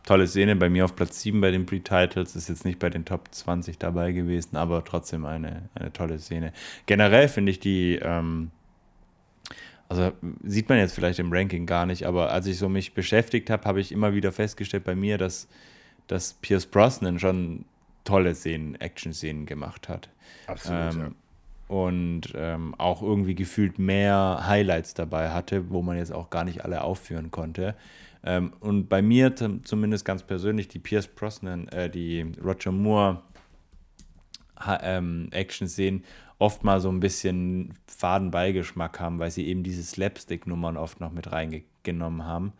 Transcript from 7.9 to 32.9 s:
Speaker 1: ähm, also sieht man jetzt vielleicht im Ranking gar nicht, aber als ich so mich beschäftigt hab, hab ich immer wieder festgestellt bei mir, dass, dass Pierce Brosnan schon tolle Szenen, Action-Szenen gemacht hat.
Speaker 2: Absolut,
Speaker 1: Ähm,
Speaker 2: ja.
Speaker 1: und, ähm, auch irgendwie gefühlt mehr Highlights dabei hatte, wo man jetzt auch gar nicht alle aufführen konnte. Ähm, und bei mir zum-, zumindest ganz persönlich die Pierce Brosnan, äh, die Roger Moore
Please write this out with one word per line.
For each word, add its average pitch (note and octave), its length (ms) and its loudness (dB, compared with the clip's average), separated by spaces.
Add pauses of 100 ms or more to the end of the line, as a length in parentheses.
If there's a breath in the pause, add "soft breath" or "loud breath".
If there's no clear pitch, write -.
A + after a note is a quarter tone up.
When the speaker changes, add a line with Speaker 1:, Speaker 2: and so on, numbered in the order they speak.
Speaker 1:
ähm, E2 560 -2 (1400 loud breath)
also F2+ 220 2 (320)
sieht G#2 260 0
man C3+ 80 8
jetzt F#2+ 160 4
vielleicht F2 240 0
im F2 160 0
Ranking F#2 320 0
gar F2 220 2
nicht, F2+ 180 -4
aber F2 260 2
als F#2 140 0
ich F#2 140 -2
so F#2+ 100 2
mich F#2+ 240 -2
beschäftigt A2 560 2
hab, A2 160 0
hab G2 120 2
ich G2 140 -2
immer G#2 220 2
wieder G2 180 2
festgestellt G2+ 520 -4
bei F#2 120 -2
mir, G2+ 220 0
dass, F#2 300 -4 (580 loud breath)
dass - 280 -4
Pierce - 340 0
Brosnan G2+ 500 4
schon F2+ 480 0 (380)
tolle F#2 320 4
Szenen, D#2+ 400 -6
Action-Szenen D#2 720 -8
gemacht D2 420 -12
hat. - 200 -10 (360 loud breath)
Speaker 2:
Absolut, E2+ 480 -4
Speaker 1:
Ähm, E2 80 -4
Speaker 2:
ja. - 720 -12
Speaker 1:
und, F2+ 460 -2 (140)
ähm, E2 420 -6
auch F2 240 0
irgendwie G2+ 320 2
gefühlt F#2 460 0
mehr G2 680 4
Highlights F#2+ 480 2
dabei D#2+ 380 -2
hatte, F2 400 -4
wo F2+ 100 0
man F2 160 -2
jetzt E2 160 -6
auch E2+ 160 -10
gar E2+ 140 -2
nicht F2 200 -6
alle E2+ 200 -4
aufführen E2 480 -6
konnte. E2+ 420 -6 (540 loud breath)
Ähm, F2+ 320 0
und G#2 300 0
bei G2 140 6
mir B2+ 320 6
zum-, G#2 300 -4
zumindest G#2+ 380 0
ganz F#2+ 200 -4
persönlich G2 440 -2
die - 120 -14
Pierce G#2 280 -2
Brosnan, F#2+ 600 -10
äh, F2 240 -4
die E2+ 340 -4 (180)
Roger F#2 280 -2
Moore G2 500 4 (1400 soft breath)